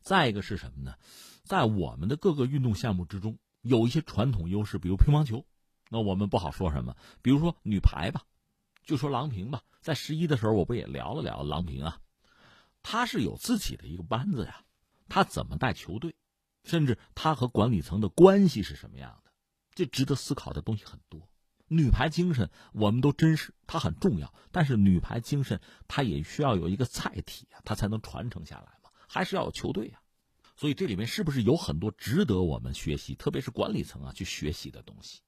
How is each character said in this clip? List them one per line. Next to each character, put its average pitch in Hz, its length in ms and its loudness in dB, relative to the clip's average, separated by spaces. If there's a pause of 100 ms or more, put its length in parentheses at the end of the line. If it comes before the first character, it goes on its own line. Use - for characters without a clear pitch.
再 180 260 2
一 107 60 0
个 101 80 -4
是 95 160 -6
什 60 180 -10
么 67 80 -12
呢？ 65 120 -12 (480)
在 185 200 0
我 92 320 0
们 80 140 -4
的 143 60 0
各 170 180 2
个 143 120 2
运 139 160 0
动 117 140 2
项 110 200 -2
目 90 100 -2
之 98 140 -10
中， 110 180 -6 (240)
有 117 260 4
一 - 20 4
些 156 120 0
传 131 300 0
统 87 180 -2
优 101 140 0
势， 101 140 -6
比 87 120 -2
如 95 60 2
乒 147 180 6
乓 151 120 4
球， 117 200 -6 (440)
那 113 100 -4
我 101 140 0
们 98 160 0
不 113 80 0
好 85 140 -2
说 87 200 -2
什 67 120 -2
么。 62 120 -8 (260)
比 123 100 4
如 143 80 6
说 165 240 0
女 104 160 0
排 - 320 0
吧， - 120 -10 (600)
就 156 140 -4
说 143 120 -4
郎 139 200 -4
平 104 200 -8
吧， - 140 -10 (180)
在 156 140 -4
十 - 200 -8
一 165 120 0
的 143 100 2
时 110 80 -2
候， 110 80 4
我 95 120 4
不 120 100 -4
也 101 100 -6
聊 67 280 -8
了 80 100 -6
聊 55 200 -6
郎 76 220 -2
平 69 200 -8
啊？ - 140 -8 (840)
她 233 220 -2
是 226 160 -2
有 90 160 -2
自 240 200 -2
己 - 200 -4
的 - 100 -16
一 78 80 -10
个 92 80 -10
班 127 300 -2
子 113 120 -2
呀， - 200 -16 (420)
她 190 160 2
怎 - 220 -4
么 - 100 -8
带 123 160 0
球 - 280 -8
队， 165 160 -10 (500)
甚 160 200 0
至 123 140 0 (160)
她 156 180 0
和 127 140 -2
管 113 240 2
理 92 100 2
层 95 200 -2
的 101 80 0
关 190 400 10
系 110 120 -2
是 82 140 -6
什 - 140 -18
么 - 80 -18
样 64 260 -18
的， - 80 -20 (420)
这 180 120 -2
值 - 180 0
得 135 120 2
思 - 180 -4
考 - 180 -8
的 - 100 -4
东 110 140 -2
西 104 80 -8
很 - 240 -20
多。 82 220 -20 (380)
女 151 220 4
排 131 200 4
精 175 240 2
神 107 160 0 (240)
我 104 180 4
们 123 100 2
都 143 100 6
珍 160 260 4
视， - 160 -8 (140)
它 165 120 -4
很 - 160 -2
重 127 240 2
要， 67 140 -10 (180)
但 170 140 2
是 131 120 2
女 156 220 8
排 - 200 -4
精 139 240 -2
神 107 160 -2 (280)
它 - 160 -2
也 78 200 -2
需 - 180 -6
要 135 140 4
有 85 140 0
一 95 60 0
个 123 100 0
载 - 400 -8
体 - 260 -18
啊， - 140 -20
它 107 100 -4
才 104 120 -2
能 107 140 -4
传 - 280 -8
承 85 160 -12
下 71 120 -18
来 - 260 -20
嘛， - 60 -20 (180)
还 170 160 -2
是 190 120 -6
要 175 100 -2
有 - 60 -6
球 - 200 -4
队 214 160 -4
啊。 - 140 -20 (540)
所 151 140 -4
以 143 60 0
这 190 100 -4
里 110 100 -2
面 107 120 -4
是 - 160 -4
不 160 80 0
是 139 100 0
有 120 160 6
很 76 220 -4
多 107 120 -2
值 160 340 0
得 92 180 2
我 73 160 0
们 62 140 -8
学 73 220 -4
习， 67 200 -8
特 - 160 -4
别 - 100 -4
是 - 80 -8
管 - 240 -2
理 156 100 -4
层 - 200 -14
啊， 131 100 -12
去 - 100 -10
学 76 280 -6
习 - 180 -10
的 57 140 -20
东 52 180 -20
西？ - 260 -20